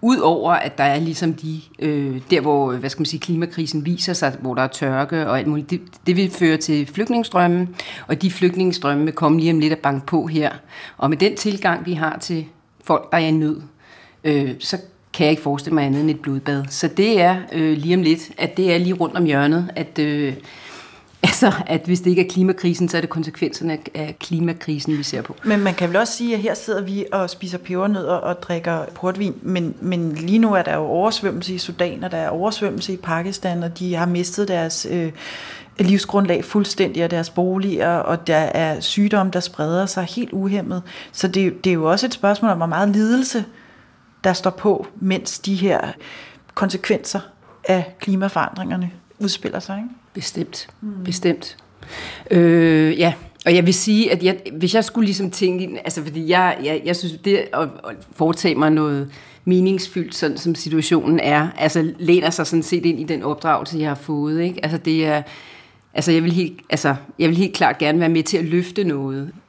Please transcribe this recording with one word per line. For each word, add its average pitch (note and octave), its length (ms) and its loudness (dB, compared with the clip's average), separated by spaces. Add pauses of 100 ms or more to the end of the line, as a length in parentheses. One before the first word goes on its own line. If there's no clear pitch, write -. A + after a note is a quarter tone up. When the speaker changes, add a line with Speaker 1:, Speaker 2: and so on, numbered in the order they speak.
Speaker 1:
ud A#3+ 160 4
over, D#3+ 360 2
at C#3 240 -2
der C#3+ 60 2
er C#3+ 160 2
ligesom E3 340 -2
de, D#3 280 -8 (180)
øh, C#3+ 500 -2
der E3 120 4
hvor, C#3 320 2
hvad B2 160 -4
skal - 120 -6
man D#3 40 0
sige, D3 140 -6
klimakrisen E3 640 -4
viser F3 280 -2
sig, C#3 260 -2
hvor C3 140 -4
der B2 80 0
er C3 60 0
tørke C#3+ 600 -2
og B2+ 100 2
alt C3+ 100 -2
muligt, D3+ 220 -2
det, F3 120 -2 (260)
det F3+ 80 4
vil F#3 160 2
føre D#3+ 260 2
til D3+ 280 0
flygtningestrømme, F3+ 800 2 (400)
og D3 140 -2
de F#3 100 2
flygtningestrømme F3+ 720 2
vil D#3 100 0
komme D#3+ 260 4
lige E3 120 4
om D#3+ 80 4
lidt D3+ 140 4
og D#3 60 -4
banke C#3 260 -2
på D#3+ 220 0
her. D#3 240 0 (460)
Og C3+ 120 0
med D#3 80 0
den G3+ 180 2
tilgang, G3 500 -2
vi F3+ 80 -2
har D#3 280 -2
til D#3+ 240 -6 (380)
folk, - 280 0
der E3+ 60 4
er E3+ 40 4
i D#3+ 100 2
nød, D#3 300 0 (640)
øh, C#3+ 360 2
så - 180 -6 (360)
kan - 100 2
jeg D3+ 80 6
ikke D#3 120 0
forestille C#3+ 320 -2
mig D3 100 2
andet C#3 160 2
end D#3 80 2
et C#3+ 100 -2
blodbad. C#3 500 -4
Så - 180 -2
det G3+ 340 4
er, F3+ 160 6 (140)
øh, D#3 260 2
lige E3 180 2
om F#3+ 60 4
lidt, E3 360 2
at E3 200 -4
det F#3 160 4
er E3+ 40 4
lige F3+ 160 2
rundt E3 240 -2
om F3 80 4
hjørnet, D3+ 500 2
at... - 240 -6
Øh, D3 340 0 (880)
altså, G3+ 300 4 (140)
at E3 180 0
hvis F3+ 160 2
det F3+ 80 2
ikke F3+ 160 4
er F3+ 40 -8
klimakrisen, F#3 600 2
så F3 80 -2
er E3 40 0
det E3 80 -4
konsekvenserne D#3+ 640 -4
af, D3+ 60 -6 (160)
af D#3 240 -8
klimakrisen, D#3+ 800 -2
vi C#3+ 60 -4
ser B2+ 180 -6
på. - 220 -10
Speaker 2:
Men G#3 160 2
man G3 140 0
kan F3 160 0
vel F3 80 0
også A#3 160 0
sige, A#3 200 -2
at G#3+ 60 0
her G#3+ 140 -2
sidder G#3 280 -4
vi G3 300 -4
og F#3+ 180 -2
spiser F3+ 280 -10
pebernødder F3+ 580 -2
og F3 260 -4
drikker E3+ 440 -4 (100)
portvin, F#3 460 -2
men, F3 400 -2
men F3 300 -2
lige E3+ 280 2
nu A3+ 140 4
er F#3 80 4
der D#3 140 -2
jo D3+ 60 -2
oversvømmelse F#3 720 -2
i F#3 40 -6
Sudan, F3 460 -4
og F3+ 80 -6
der E3+ 60 -6
er D#3+ 120 -2
oversvømmelse G3 640 -4
i F#3 40 -8
Pakistan, F3 680 -4
og E3+ 160 -8
de F3+ 160 -2
har E3+ 100 0
mistet F3 420 0
deres, E3 420 -2
øh, E3+ 220 -2 (680)
livsgrundlag F#3+ 680 2
fuldstændig, G3 580 0
og E3+ 80 0
deres E3 180 -2
boliger, F#3 600 0
og E3 380 0
der D#3+ 100 4
er D#3+ 420 0
sygdomme, G3+ 520 2
der F3+ 80 0
spreder F3 460 -2
sig F#3+ 180 -4
helt A#3+ 300 -6
uhæmmet. G3 480 -2 (300)
Så - 160 -2
det, F#3 360 0
det F#3+ 60 2
er F3+ 40 4
jo D#3+ 180 2
også G3+ 140 2
et B3 80 -2
spørgsmål G#3 380 2
om, F3+ 60 0
hvor E3+ 80 0
meget E3+ 240 2
lidelse, A3+ 560 2 (800)
der F#3 100 4
står F#3+ 180 0
på, G3 360 0 (120)
mens F#3+ 400 -2
de G3 160 -2
her F#3 240 2 (760)
konsekvenser F#3+ 680 -2 (440)
af F#3 360 0
klimaforandringerne F#3 920 -2 (280)
udspiller - 400 -4
sig, G3 180 -10
ikke? A3+ 120 -8 (240)
Speaker 1:
Bestemt. - 540 -8 (140)
Speaker 2:
Mm. G3+ 220 -8
Speaker 1:
Bestemt. F3+ 540 -2 (760)
Øh, E3 680 6
ja, E3+ 140 4 (320)
og E3+ 100 6
jeg F3 100 6
vil F#3 80 6
sige, G#3+ 380 2
at F3 120 0
jeg, F#3 160 2 (140)
hvis F3 220 0
jeg A3+ 80 4
skulle A3 220 0
ligesom G3 260 -2
tænke, F3+ 520 -2
altså, D#3+ 200 -6
fordi D#3 260 -6
jeg, F3+ 340 4
jeg, D3+ 220 -2
jeg F3 100 0
synes, F3 180 -6 (120)
det G3 100 4 (180)
at, D3 100 0
at A#2+ 320 -10 (200)
foretage E3 400 2
mig D3+ 160 4
noget D3 400 0 (340)
meningsfyldt, F#3 680 0
sådan D3+ 220 -2
som E3+ 180 -2
situationen D#3+ 640 2
er, D3 280 2 (100)
altså, D#3+ 420 0
læner E3+ 300 4
sig E3 180 -4
sådan E3 160 2
set E3+ 220 -2
ind E3 140 2
i D#3 40 -4
den D#3 200 -4
opdragelse, D3 560 -2
jeg D3+ 100 0
har C#3+ 60 -2
fået, D3+ 460 -2
ikke? F3 220 -2
Altså, D#3 140 -2
det D#3+ 280 0
er, D3+ 160 2 (720)
altså, E3+ 180 0
jeg E3 120 4
vil E3+ 80 2
helt, F3+ 280 -2 (100)
altså, D3 260 0 (240)
jeg E3 100 4
vil E3 80 2
helt F#3+ 180 2
klart D3+ 220 2
gerne D#3 220 2
være E3 100 4
med E3 140 4
til F3+ 140 0
at E3 80 0
løfte F3 380 0
noget. C#3 480 -4 (180)